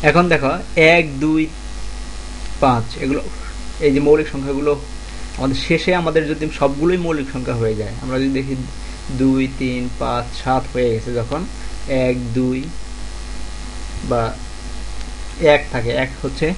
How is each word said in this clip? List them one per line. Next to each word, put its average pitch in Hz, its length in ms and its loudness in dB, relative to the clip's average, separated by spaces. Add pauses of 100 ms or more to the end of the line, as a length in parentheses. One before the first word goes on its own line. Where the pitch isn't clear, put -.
(100)
এখন 170 220 6
দেখো 147 200 4 (420)
এক, 170 100 6 (180)
দুই, 156 200 4 (1200)
পাঁচ, 120 240 4 (180)
এগুলো 139 160 0 (680)
এই 143 80 8
যে 143 120 4
মৌলিক 151 280 6
সংখ্যাগুলো 143 380 0 (680)
আমাদের 135 280 0
শেষে 165 240 2 (120)
আমাদের 160 280 4
যদি 156 140 -2 (160)
সবগুলোই 151 440 2
মৌলিক 151 300 0
সংখ্যা 127 260 -2
হয়ে 110 200 0
যায়, 107 220 -4
আমরা 131 200 -2
যদি 135 160 2
দেখি 135 160 -2 (680)
দুই, 131 220 4 (160)
তিন, 127 240 -2 (180)
পাঁচ, 120 260 0 (160)
সাত 131 200 2 (100)
হয়ে 123 200 2
গেছে 110 260 -2
যখন, 120 220 -2 (680)
এক, 127 80 2 (220)
দুই 127 220 2 (1500)
বা 120 120 2 (1300)
এক 139 80 2 (100)
থাকে, 117 180 0 (140)
এক 131 60 -6 (120)
হচ্ছে 135 240 -2 (120)